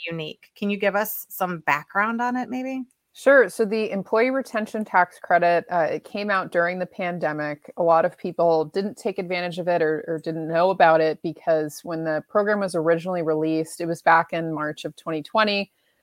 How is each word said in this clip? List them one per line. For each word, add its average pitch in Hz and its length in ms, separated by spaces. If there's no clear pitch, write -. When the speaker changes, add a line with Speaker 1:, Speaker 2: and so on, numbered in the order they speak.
Speaker 1:
unique. 156 460
Can 202 140
you 208 60
give 196 200
us - 320
some 180 320
background 196 600
on 247 140
it, 254 160
maybe? 262 320
Speaker 2:
Sure. 269 360
So 226 160
the 214 280
employee 220 380
retention 220 540
tax - 360
credit, 170 500
uh, 170 180
it - 140
came 208 280
out 190 200
during 180 300
the 180 60
pandemic. 156 880
A 180 80
lot 165 200
of 170 140
people 165 460
didn't 196 320
take 202 240
advantage 175 400
of 170 80
it 170 140
or, 156 260
or 160 100
didn't 160 300
know 170 220
about 165 300
it 156 220
because 156 600
when 165 180
the 156 260
program 208 300
was 190 160
originally 170 480
released, 160 580
it 170 60
was 170 160
back 165 300
in 165 200
March 151 320
of 156 120
twenty 160 260
twenty. 202 480